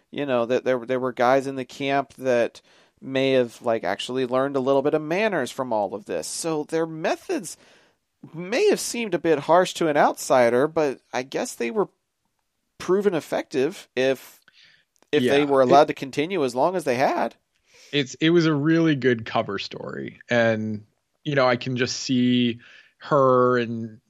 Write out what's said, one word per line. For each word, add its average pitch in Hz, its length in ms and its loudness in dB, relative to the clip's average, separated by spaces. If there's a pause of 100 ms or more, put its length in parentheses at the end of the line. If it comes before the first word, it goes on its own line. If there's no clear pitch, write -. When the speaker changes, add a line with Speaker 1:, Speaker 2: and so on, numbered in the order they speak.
(120)
Speaker 1:
you 143 140 -6
know, 123 200 0
that 123 200 0
there, 123 200 0
there 127 140 -2
were 127 140 -4
guys 131 340 2
in 135 80 -6
the 131 100 -6
camp 139 500 -4
that 123 460 0 (400)
may 135 320 -2
have, 123 280 0
like, 117 220 -2
actually 123 420 -4
learned 131 300 -2
a 135 40 -2
little 139 220 2
bit 147 120 0
of 156 80 0
manners 170 500 -2
from 127 200 -6
all 104 220 -2
of 101 120 -10
this. 85 220 -6
So 156 380 -6
their 165 200 -4
methods 185 720 -6 (800)
may 208 360 -2
have 240 120 2
seemed 226 340 -6
a 165 40 -2
bit 156 220 2
harsh 175 340 4
to 170 140 0
an 143 80 0
outsider, 135 720 4
but 156 320 -2 (140)
I 123 100 -4
guess 196 320 -8
they 233 160 -4
were 208 180 -2 (880)
proven 196 360 2
effective - 800 -4
if, 131 460 -2 (720)
if 131 160 2
Speaker 2:
Yeah. - 20 2
Speaker 1:
they 143 160 4
were 139 160 4
allowed 139 260 6
Speaker 2:
It - 20 -2
Speaker 1:
to 143 60 -6
continue 151 500 -4
as 120 100 -4
long 165 200 0
as 165 100 -4
they 127 120 0
had. 208 380 -2 (560)
Speaker 2:
It's, 143 240 -4
it 160 160 2
was 170 140 4
a 160 80 2
really 160 420 2
good 123 300 0
cover 104 340 -4
story. - 600 -12 (100)
And, 110 540 0 (400)
you 147 120 -4
know, 131 120 4
I 123 80 2
can 123 220 -4
just 120 200 -2
see 123 640 0 (400)
her 127 580 4
and, 113 420 -6 (100)